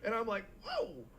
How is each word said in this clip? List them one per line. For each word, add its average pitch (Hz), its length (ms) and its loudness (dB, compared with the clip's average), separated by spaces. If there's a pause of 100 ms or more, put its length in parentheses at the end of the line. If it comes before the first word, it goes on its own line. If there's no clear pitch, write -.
And 208 80 4
I'm 226 140 4
like, 196 180 0 (180)
Whoa! 180 420 0 (140)